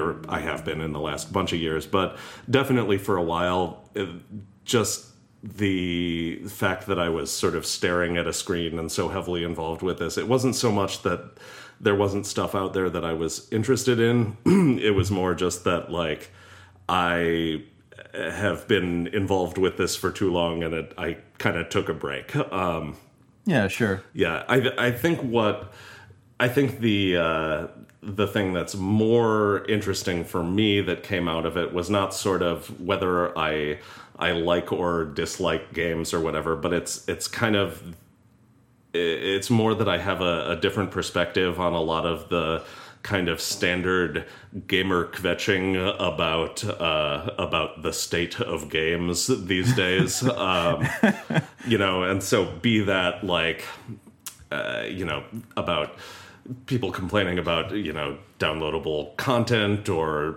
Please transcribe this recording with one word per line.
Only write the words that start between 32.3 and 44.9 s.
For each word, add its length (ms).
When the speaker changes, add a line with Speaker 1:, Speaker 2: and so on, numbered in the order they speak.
Speaker 1:
of 400
whether 560
I, 420
I 140
like 380
or 340
dislike 680
games 400
or 60
whatever, 360
but 180
it's, 340
it's 200
kind 280
of, 260
i-, 40
it's 520
more 260
that 120
I 120
have 220
a, 300
a 40
different 360
perspective 680
on 140
a 80
lot 240
of 240
the 340
kind 260
of 120
standard 840
gamer 400